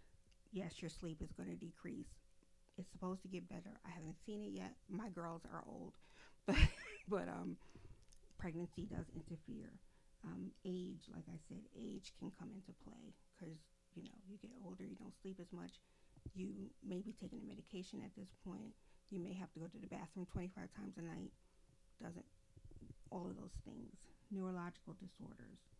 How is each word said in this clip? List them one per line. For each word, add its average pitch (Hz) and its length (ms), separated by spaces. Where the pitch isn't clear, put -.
yes, 185 300
your 170 60
sleep 160 340
is 160 100
gonna 175 220
decrease. - 560
It's 185 140
supposed 185 320
to 190 60
get 180 200
better. 185 380
I 180 40
haven't 165 260
seen 208 160
it 208 80
yet. 190 240
My 208 200
girls 170 340
are - 140
old, - 280
<laughs> - 260
but, 196 100
but, 180 200
um, 269 280
pregnancy 170 480
does 170 300
interfere. - 640
Um, 180 260
age, 180 400
like 165 140
I 170 100
said, - 140
age 202 400
can - 180
come 185 140
into 190 220
play - 320
'cause, 160 220
you 175 80
know, - 240
you 196 120
get 226 120
older, 185 200
you 202 120
don't 190 260
sleep 190 180
as 175 120
much. 175 260
You 196 360
may 190 200
be 220 100
taking - 300
a - 40
medication 196 560
at 190 140
this 196 260
point. 208 320
You 190 100
may 180 140
have 185 180
to 156 80
go 165 60
to 180 120
the 208 80
bathroom 180 400
twenty-five 185 480
times 196 240
a 165 40
night. 165 280
Doesn't, 175 220
all 175 180
of 185 80
those - 180
things. - 300
Neurological 185 680
disorders, - 600